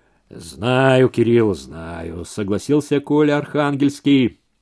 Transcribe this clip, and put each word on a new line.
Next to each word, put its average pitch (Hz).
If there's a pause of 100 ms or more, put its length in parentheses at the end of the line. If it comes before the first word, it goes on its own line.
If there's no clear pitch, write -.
(300)
"Знаю, 127
Кирилл, 117
знаю", 82
согласился 139
Коля 147
Архангельский. 143 (220)